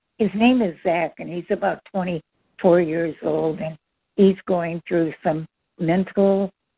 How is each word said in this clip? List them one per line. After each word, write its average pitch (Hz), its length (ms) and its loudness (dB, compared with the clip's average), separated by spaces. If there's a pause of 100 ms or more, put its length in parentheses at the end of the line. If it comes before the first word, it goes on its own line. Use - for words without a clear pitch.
(180)
his 208 160 0
name 240 280 4
is 175 200 -2
Zach, 165 360 -2
and 160 100 -10
he's 170 220 -10
about 185 320 -4 (100)
twenty-four 180 880 0
years 165 420 -2
old, 156 380 -2
and 160 160 -8 (400)
he's 196 200 6 (100)
going 170 400 -4
through 165 260 0 (100)
some 160 240 -2 (320)
mental 190 720 0 (280)